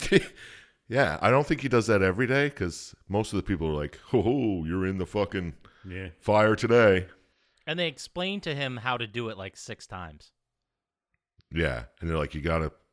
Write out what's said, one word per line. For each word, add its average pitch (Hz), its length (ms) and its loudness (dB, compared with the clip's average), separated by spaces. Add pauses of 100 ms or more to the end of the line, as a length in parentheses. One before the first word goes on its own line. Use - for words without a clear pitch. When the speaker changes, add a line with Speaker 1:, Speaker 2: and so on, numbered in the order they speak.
Speaker 1:
<laughs> - 100 -4 (840)
Yeah, 110 300 0
I 104 80 6
don't 143 160 4
think 151 140 -2
he 135 80 -4
does 117 180 2
that 104 160 4
every 95 240 2
day, 139 240 0
'cause - 460 -8 (120)
most 104 240 -2
of 104 40 -2
the 90 80 -2
people 82 240 -2
are 73 120 -2
like, 76 260 -8
"Ho, 117 160 2
ho, 110 420 0
you're 90 200 -2
in 95 140 -2
the 90 80 -4
fucking 95 480 -4 (340)
Speaker 2:
Yeah. 92 200 -12 (100)
Speaker 1:
fire 107 380 4
today." 107 500 6 (580)
Speaker 3:
And 160 140 -6
they 175 80 -2
explain 185 540 -6
to 151 160 -6
him 131 220 -4
how 123 180 -4
to 120 100 -6
do 110 220 -6
it, 101 100 -10
like, 95 180 -12
six - 300 -16
times. 85 460 -14 (1200)
Speaker 1:
Yeah, 67 300 -2 (160)
and 82 100 -6
they're 80 80 -2
like, 73 160 -4
"You 76 60 -8
gotta 80 320 -2 (200)